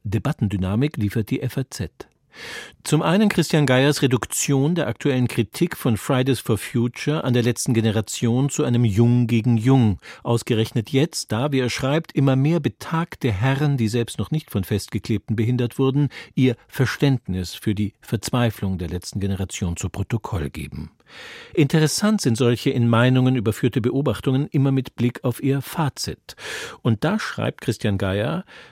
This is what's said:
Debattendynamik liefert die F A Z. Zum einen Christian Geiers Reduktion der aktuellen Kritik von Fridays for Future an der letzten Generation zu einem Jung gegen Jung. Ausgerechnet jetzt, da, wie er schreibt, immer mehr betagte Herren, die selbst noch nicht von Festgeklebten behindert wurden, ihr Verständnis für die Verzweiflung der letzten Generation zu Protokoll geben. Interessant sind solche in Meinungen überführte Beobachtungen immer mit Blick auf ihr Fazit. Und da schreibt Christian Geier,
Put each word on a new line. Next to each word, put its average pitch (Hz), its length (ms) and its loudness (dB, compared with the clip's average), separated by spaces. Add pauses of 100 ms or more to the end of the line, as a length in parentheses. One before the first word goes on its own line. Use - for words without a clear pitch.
Debattendynamik 104 960 -2
liefert 107 320 -2
die 135 120 -2
F - 160 -6
A 131 120 -2
Z. - 400 -10 (720)
Zum 156 180 2
einen 202 280 4
Christian 156 360 2
Geiers 131 360 4
Reduktion 139 760 0
der 156 120 -2
aktuellen 127 420 0
Kritik - 480 -2
von 120 180 0
Fridays 131 460 0
for 110 160 0
Future 123 680 -2
an 127 100 0
der 120 100 4
letzten 120 300 0
Generation 113 760 0
zu 147 160 -2
einem 120 180 2
Jung 120 440 4
gegen 117 280 2
Jung. 113 440 4 (220)
Ausgerechnet 113 680 0
jetzt, - 420 -2
da, 147 220 -2
wie 131 60 2
er 123 100 0
schreibt, 147 420 -2
immer 135 240 2
mehr 151 240 2
betagte 143 720 -4
Herren, 135 460 0
die 117 100 2
selbst 117 320 -2
noch 104 120 -6
nicht 156 200 -4
von 98 140 -2
Festgeklebten 104 720 -4
behindert 120 420 0
wurden, 135 300 2 (260)
ihr 131 220 2 (100)
Verständnis 120 880 -2
für - 180 -2
die 101 280 -2
Verzweiflung 110 760 -2
der 85 100 -4
letzten 90 320 -6
Generation 95 560 -2
zu 101 100 -4
Protokoll 95 600 -4
geben. 73 420 -10 (600)
Interessant 165 680 2
sind 120 160 2
solche 123 360 2
in 120 180 2
Meinungen 127 460 4
überführte 113 440 0
Beobachtungen 131 680 0
immer 139 240 2
mit 135 240 -2
Blick - 280 -2
auf 123 180 -2
ihr 139 200 0
Fazit. - 760 -6 (460)
Und 113 220 2
da 196 160 0
schreibt - 420 -6
Christian 104 380 -2
Geier, 104 440 -2 (280)